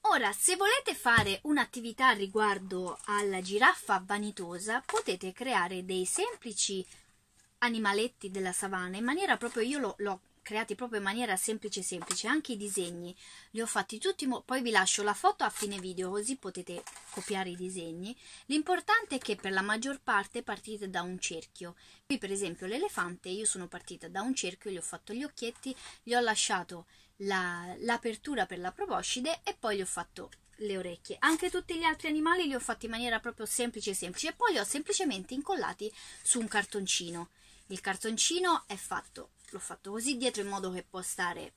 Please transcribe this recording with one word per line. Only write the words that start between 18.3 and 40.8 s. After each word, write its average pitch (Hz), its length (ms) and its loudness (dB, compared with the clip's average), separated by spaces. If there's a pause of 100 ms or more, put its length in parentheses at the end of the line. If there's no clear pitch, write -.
L'importante 359 720 2
è - 20 -2
che 214 160 -2
per 190 160 -4
la 190 100 2
maggior 226 400 -2
parte 214 400 0
partite 208 480 -8
da 180 140 -2
un 180 160 -6
cerchio. 175 560 -8 (320)
Qui 277 100 0
per 196 140 -4
esempio 190 340 -2
l'elefante, 185 640 -2
io 202 160 -4
sono 180 220 -2
partita 175 400 -12
da 185 140 -4
un 254 120 0
cerchio, 190 380 -4
gli 185 60 -4
ho 165 40 -6
fatto - 320 -8
gli 247 100 -4
occhietti, 254 540 -8 (240)
gli 233 140 -2
ho 247 40 6
lasciato 196 680 2 (300)
la, 180 640 0
l'apertura 233 680 0
per - 100 -8
la 370 140 -4
proboscide 254 720 -2
e 403 100 -4
poi 208 240 0
gli 196 40 0
ho 185 40 -2
fatto 185 460 -8 (240)
le 208 200 -4
orecchie. 180 440 -6
Anche 320 320 4
tutti 349 260 -2
gli 330 60 -2
altri 320 240 2
animali 320 400 4
li 269 80 0
ho 247 40 -2
fatti 226 260 -4
in 226 60 -6
maniera 226 280 0
proprio 226 260 -6
semplice 214 480 -2
semplice 180 360 -4
e 330 40 -6
poi 466 200 4
li 294 40 4
ho - 60 2
semplicemente 285 720 0
incollati 254 580 -2 (300)
su - 160 4
un 226 80 0
cartoncino. 185 840 0 (380)
Il 190 120 -8
cartoncino 302 880 2
è 202 80 -8
fatto, - 540 -8 (220)
l'ho 196 80 -10
fatto - 320 -10
così 233 260 -2
dietro 233 240 0
in 202 80 -4
modo 185 240 -4
che 180 100 -6